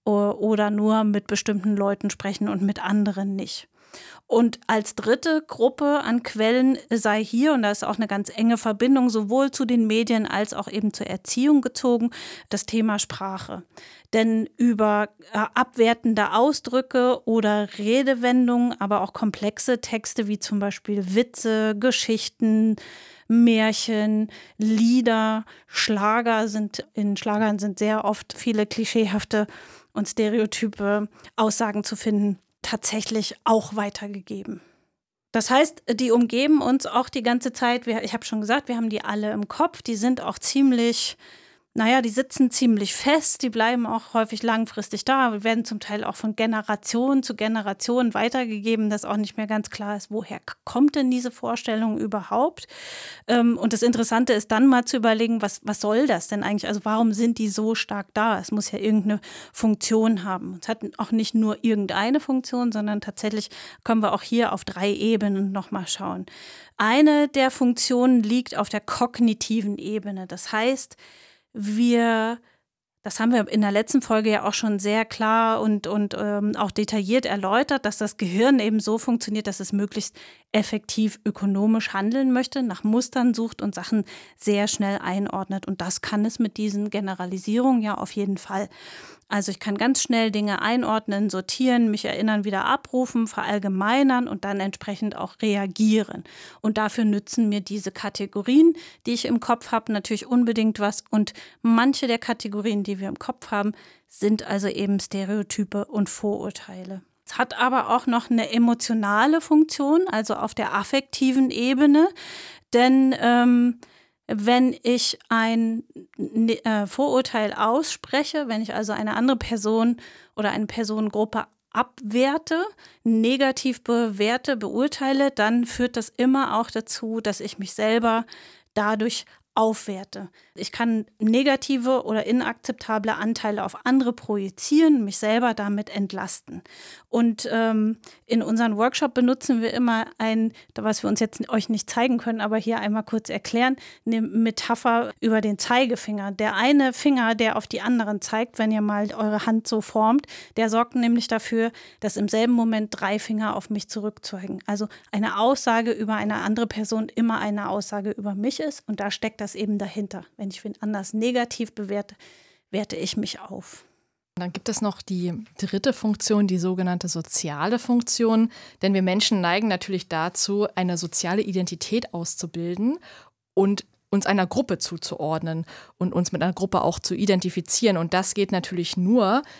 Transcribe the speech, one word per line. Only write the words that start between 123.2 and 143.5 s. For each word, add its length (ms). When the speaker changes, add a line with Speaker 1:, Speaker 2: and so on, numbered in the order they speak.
Speaker 1:
bewerte, 760
beurteile, 720
dann 340
führt 320
das 180
immer 440
auch 120
dazu, 500
dass 200
ich 180
mich 140
selber 540
dadurch 500
aufwerte. 720
Ich 160
kann 360
negative 880
oder 220
inakzeptable 920
Anteile 480
auf 200
andere 280
projizieren, 920
mich 140
selber 340
damit 380
entlasten. 720
Und, 420
ähm, 460
in 160
unserem 340
Workshop 380
benutzen 460
wir 120
immer 320
ein, 340
was 260
wir 80
uns 80
jetzt 300
euch 200
nicht 220
zeigen 280
können, 220
aber 160
hier 220
einmal 240
kurz 280
erklären, 440